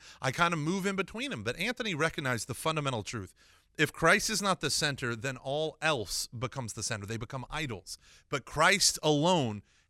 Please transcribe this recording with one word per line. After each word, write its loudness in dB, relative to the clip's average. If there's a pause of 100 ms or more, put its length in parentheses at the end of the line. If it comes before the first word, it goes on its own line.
(220)
I 2
kind 2
of -2
move 0
in 0
between -6
them." -6
But -4
Anthony -4
recognized -2
the -6
fundamental -2
truth. -8 (420)
If 4
Christ 4
is -2
not 0
the 0
center, 0
then -6
all -2
else 0
becomes -6
the -6
center. -4
They -6
become -8
idols. -8 (300)
But -4
Christ 4
alone 4 (280)